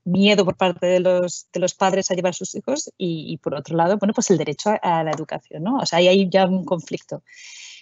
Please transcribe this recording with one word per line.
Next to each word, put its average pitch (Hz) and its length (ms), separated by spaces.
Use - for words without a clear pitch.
miedo 196 400
por 175 120
parte 180 300
de 180 140
los, 180 520
de 175 80
los 180 140
padres 190 360
a 190 40
llevar 180 160
a 175 40
sus - 200
hijos - 420
y, 165 360
y, 160 60
por 156 160
otro 151 220
lado, 175 220
bueno, 208 160
pues - 160
el 175 80
derecho 151 320
a, 175 300
a 160 40
la 160 60
educación, 151 540
¿no? 254 140
O - 80
sea, 165 120
ahí 180 100
hay 190 220
ya 190 160
un 185 180
conflicto. 170 580